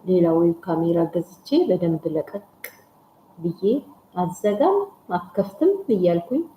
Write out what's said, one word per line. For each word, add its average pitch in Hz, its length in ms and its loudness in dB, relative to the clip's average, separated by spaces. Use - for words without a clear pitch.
ሌላ 175 300 4
ዌብ 170 240 2
ካሜራ 170 480 0
ገዝቼ - 420 -8
በደንብ 175 440 0
ለቀቅ 165 380 -8
ብዬ 170 240 -6
አዘጋም 208 640 0
አከፍትም 202 640 -2
እያልኩኝ 180 520 0